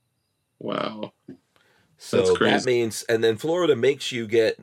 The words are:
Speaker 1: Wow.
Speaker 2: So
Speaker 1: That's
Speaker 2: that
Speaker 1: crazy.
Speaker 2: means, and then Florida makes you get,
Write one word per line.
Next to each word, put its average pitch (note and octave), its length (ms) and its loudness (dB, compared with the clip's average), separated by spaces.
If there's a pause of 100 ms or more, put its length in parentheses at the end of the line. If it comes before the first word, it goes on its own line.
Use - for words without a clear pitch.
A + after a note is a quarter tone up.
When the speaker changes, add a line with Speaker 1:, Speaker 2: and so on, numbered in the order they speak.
(580)
Speaker 1:
Wow. - 560 -8 (800)
Speaker 2:
So - 220 -4
Speaker 1:
That's F#2 120 2
Speaker 2:
that F2+ 60 4
Speaker 1:
crazy. G#2+ 300 2
Speaker 2:
means, A#2+ 380 0
and A2+ 200 0
then A2+ 140 2
Florida D#3+ 360 2
makes B2+ 380 -2
you A#2 140 -6
get, A2 360 2